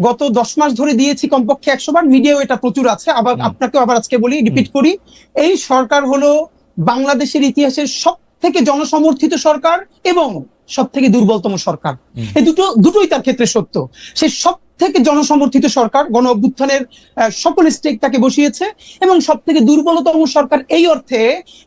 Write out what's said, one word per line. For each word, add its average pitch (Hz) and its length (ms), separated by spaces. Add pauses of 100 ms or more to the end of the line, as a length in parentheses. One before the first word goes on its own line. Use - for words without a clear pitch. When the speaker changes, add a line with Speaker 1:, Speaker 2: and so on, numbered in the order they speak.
Speaker 1:
গত 240 220
দশ 240 340
মাস 294 160
ধরে 247 200
দিয়েছি 269 340
কমপক্ষে 262 440
একশো 269 200
বার, 339 140
মিডিয়াও 277 360
এটা 262 140
প্রচুর 254 320
আছে। 226 240
আবার 247 220
Speaker 2:
হুম। 247 80
Speaker 1:
আপনাকেও 262 400
আবার 240 160
আজকে 233 200
বলি, 247 240
রিপিট 208 260
Speaker 2:
হুম। 277 140
Speaker 1:
করি, 330 160 (380)
এই 330 220
সরকার 262 480
হলো 294 420 (320)
বাংলাদেশের 262 640
ইতিহাসের 285 440
সব - 280 (260)
থেকে 349 200
জনসমর্থিত 302 720
সরকার 320 440 (260)
এবং 294 400 (240)
সব - 180
থেকে 269 240
দুর্বলতম 208 460
সরকার। 160 380
Speaker 2:
হুম। 120 320 (100)
Speaker 1:
এই 302 80
দুটো, 349 360
দুটোই 359 280
তার 269 140
ক্ষেত্রে 254 240
সত্য। 170 420 (280)
সেই 311 140
সব - 240 (260)
থেকে 370 200
জনসমর্থিত 285 640
সরকার, 269 400
গণ 247 220
অভ্যুত্থানের, 269 560
আহ, - 460
সকল 311 400
স্টেক 277 320
তাকে 269 160
বসিয়েছে, 269 480 (360)
এবং 370 180
সব - 260
থেকে 320 140
দুর্বলতম 320 680
সরকার 294 340 (100)
এই 339 180
অর্থে 262 540 (260)